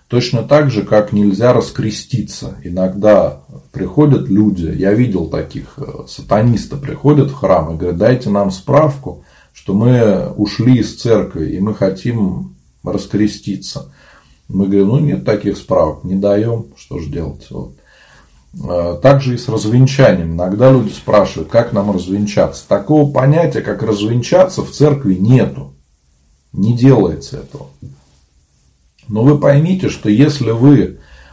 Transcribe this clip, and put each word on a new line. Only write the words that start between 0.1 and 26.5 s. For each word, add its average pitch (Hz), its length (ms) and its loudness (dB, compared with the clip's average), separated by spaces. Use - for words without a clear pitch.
так 143 300 2
же, 107 100 -2
как 104 320 0
нельзя 104 400 2
раскреститься. - 1120 -4
Иногда 92 800 2
приходят 123 580 0
люди, 95 360 2
я 90 280 0
видел 98 340 0
таких, - 500 -10
э, - 300 -14
сатанисты 107 680 0
приходят - 540 0
в - 60 -10
храм 82 360 0
и 82 60 -8
говорят: 87 200 -4
«Дайте 113 340 0
нам 101 180 0
справку – - 720 -2
что - 200 -8
мы 107 640 2
ушли 113 420 2
из - 160 -4
церкви, 92 600 -2
и 90 40 -6
мы 101 140 -2
хотим 98 840 -4
раскреститься». 98 1080 -6
Мы 98 160 -2
говорим: 98 220 2
«Ну, 127 120 2
нет 147 240 0
таких 104 340 -2
справок, 80 460 -2
не 92 120 -4
даем, 104 520 -2
что - 220 -14
ж 78 80 -10
делать?» 78 420 -10
Вот. - 260 -14
Э, 87 320 -4
также 135 340 2
и - 20 -6
с - 100 -10
развенчанием. 107 840 2
Иногда 98 380 2
люди 110 200 2
спрашивают: - 580 -2
«Как 117 220 0
нам 101 200 -2
развенчаться?» 95 760 -2
Такого 147 440 2
понятия, 139 500 2
как 101 200 -8
развенчаться, 120 800 0
в - 100 -10
церкви 135 440 2
нету. 107 580 0